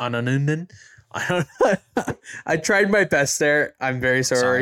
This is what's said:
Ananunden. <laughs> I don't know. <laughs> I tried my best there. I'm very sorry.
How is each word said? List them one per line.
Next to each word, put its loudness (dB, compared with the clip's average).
Ananunden. -2
<laughs> -20
I -6
don't -2
know. -4
<laughs> -16
I 0
tried 0
my 4
best 0
there. 2
I'm -4
very 2
sorry. 0